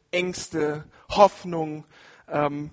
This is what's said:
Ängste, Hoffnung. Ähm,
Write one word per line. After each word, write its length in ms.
Ängste, 760
Hoffnung. 720
Ähm, 440